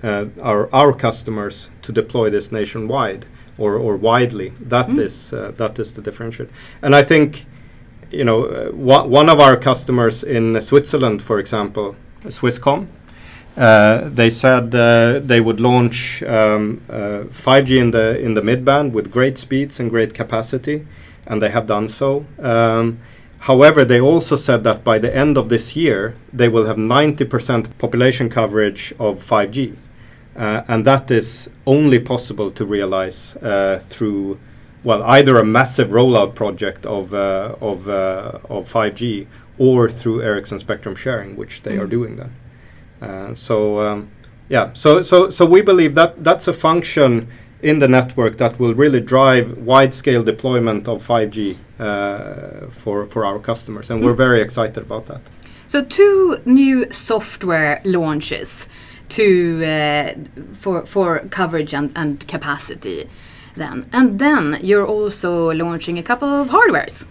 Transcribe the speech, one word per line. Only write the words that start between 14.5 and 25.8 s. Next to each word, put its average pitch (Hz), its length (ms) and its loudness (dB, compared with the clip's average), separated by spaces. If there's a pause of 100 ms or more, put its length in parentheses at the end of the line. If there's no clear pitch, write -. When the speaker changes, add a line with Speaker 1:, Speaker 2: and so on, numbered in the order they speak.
Speaker 1:
uh, 120 460 4
they 123 220 2
would 110 180 0
launch, 123 640 0
um, 107 560 0 (100)
uh, 104 420 -8
five 135 340 2
G 131 120 2
in 120 140 4
the, 113 260 2
in 117 160 -4
the 107 80 0
mid-band 127 520 0
with 101 180 -4
great 135 260 0
speeds 139 440 -6
and 120 80 -4
great 110 240 0
capacity, 131 760 -6 (380)
and 107 160 -4
they 107 80 0
have 110 180 -4
done 110 220 -4
so. 143 360 -4 (160)
Um, 113 580 0 (400)
however, 143 440 6
they 120 160 4
also 151 380 2
said 117 260 0
that 110 200 0
by 113 140 2
the 113 160 -2
end 143 240 2
of 110 120 -2
this 117 260 -2
year, 117 400 -2 (160)